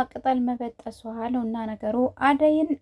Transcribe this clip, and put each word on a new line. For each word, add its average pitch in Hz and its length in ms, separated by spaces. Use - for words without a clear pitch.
ቅጠል 254 340
መበጠሷ 240 580
ነውና 240 300
ነገሩ። 214 300
አደይን 302 500